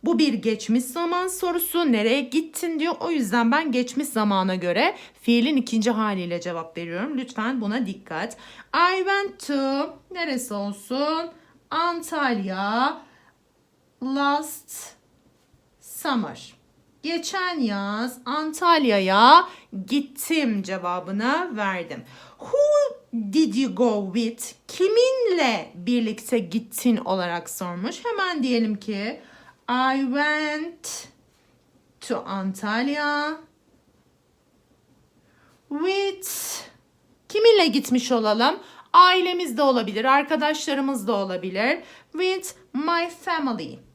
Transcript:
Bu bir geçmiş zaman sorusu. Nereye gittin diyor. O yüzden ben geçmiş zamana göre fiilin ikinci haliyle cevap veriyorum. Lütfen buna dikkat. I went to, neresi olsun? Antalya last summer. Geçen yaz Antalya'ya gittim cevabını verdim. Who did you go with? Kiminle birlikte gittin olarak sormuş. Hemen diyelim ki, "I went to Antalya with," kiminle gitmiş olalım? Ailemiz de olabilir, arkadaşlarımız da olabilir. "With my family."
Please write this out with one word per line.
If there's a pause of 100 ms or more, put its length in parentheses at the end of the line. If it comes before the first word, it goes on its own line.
Bu
bir
geçmiş
zaman
sorusu.
Nereye
gittin
diyor.
O
yüzden
ben
geçmiş
zamana
göre (260)
fiilin
ikinci
haliyle
cevap
veriyorum.
Lütfen
buna
dikkat. (380)
I
went
to, (140)
neresi
olsun? (400)
Antalya (1000)
last (840)
summer. (460)
Geçen
yaz
Antalya'ya (380)
gittim
cevabını
verdim. (340)
Who (760)
did
you
go
with? (140)
Kiminle
birlikte
gittin
olarak
sormuş.
Hemen
diyelim
ki, (500)
"I
went (1000)
to
Antalya (2250)
with," (1000)
kiminle
gitmiş
olalım? (340)
Ailemiz
de
olabilir,
arkadaşlarımız
da
olabilir. (340)
"With (200)
my (160)
family." (160)